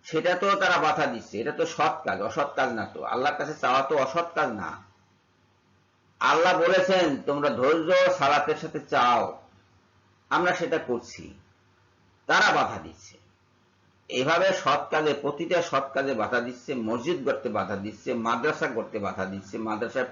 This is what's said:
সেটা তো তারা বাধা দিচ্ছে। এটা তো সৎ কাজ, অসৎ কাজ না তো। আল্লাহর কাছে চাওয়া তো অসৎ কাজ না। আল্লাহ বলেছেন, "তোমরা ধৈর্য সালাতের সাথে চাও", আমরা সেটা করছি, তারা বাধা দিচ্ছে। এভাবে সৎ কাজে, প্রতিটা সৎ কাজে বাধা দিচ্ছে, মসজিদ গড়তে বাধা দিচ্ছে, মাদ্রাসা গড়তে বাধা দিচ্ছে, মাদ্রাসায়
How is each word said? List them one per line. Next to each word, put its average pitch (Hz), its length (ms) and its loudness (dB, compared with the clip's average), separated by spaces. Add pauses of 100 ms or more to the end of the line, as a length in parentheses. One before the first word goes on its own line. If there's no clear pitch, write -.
সেটা 165 300 0
তো 196 200 2
তারা 180 240 2
বাধা 156 280 2
দিচ্ছে। 110 340 -6
এটা 143 120 -4
তো 160 140 -2
সৎ - 380 -2
কাজ, 95 160 -2
অসৎ 143 360 -4
কাজ 131 160 0
না 107 140 -4
তো। 73 180 -10
আল্লাহর 127 320 -2
কাছে 147 240 -6
চাওয়া 131 220 2
তো 151 160 0
অসৎ 160 360 -2
কাজ 151 140 0
না। 92 380 -8 (1300)
আল্লাহ 165 380 6
বলেছেন, 180 640 4
"তোমরা 143 280 0
ধৈর্য 160 600 4
সালাতের 147 440 2
সাথে 156 240 -8
চাও", 120 640 2 (840)
আমরা 170 260 2
সেটা 160 240 -2
করছি, 110 560 -6 (920)
তারা 185 260 4
বাধা 113 300 0
দিচ্ছে। - 360 -20 (920)
এভাবে 165 440 2 (120)
সৎ - 260 0
কাজে, 151 240 2
প্রতিটা 147 480 -2
সৎ 135 320 -2
কাজে 135 200 -2
বাধা 110 260 0
দিচ্ছে, 127 340 -6
মসজিদ 123 500 -2
গড়তে 123 240 -2
বাধা 104 280 -2
দিচ্ছে, 107 380 -8
মাদ্রাসা 120 520 -2
গড়তে 113 320 -6
বাধা 95 260 -4
দিচ্ছে, 98 340 -8
মাদ্রাসায় 110 540 -4